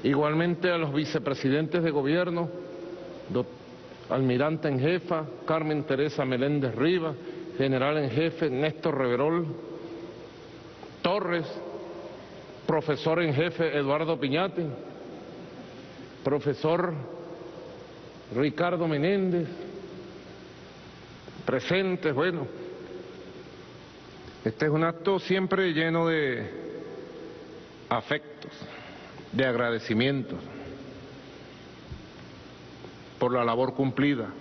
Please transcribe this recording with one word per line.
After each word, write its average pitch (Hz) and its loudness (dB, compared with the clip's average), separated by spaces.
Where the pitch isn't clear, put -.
Igualmente 160 4
a 170 4
los 156 0
vicepresidentes 151 2
de 165 4
gobierno, 170 4
doc-, 123 2
almirante 135 4
en 135 2
jefa, 160 2
Carmen 156 2
Teresa 143 2
Meléndez 131 2
Rivas, 160 4
general 135 4
en 139 2
jefe, 156 2
Néstor 151 2
Reverol 139 4
Torres, 175 2
profesor 160 4
en 156 4
jefe, 160 2
Eduardo 147 4
Piñate, 170 2
profesor 156 2
Ricardo 165 2
Menéndez, 175 4
presentes, 180 2
bueno, 160 2
este 113 2
es 151 6
un 156 6
acto 170 4
siempre 185 4
lleno 165 4
de 135 2
afectos, - -2
de 127 4
agradecimientos 120 2
por 123 2
la 123 4
labor 123 4
cumplida. 135 4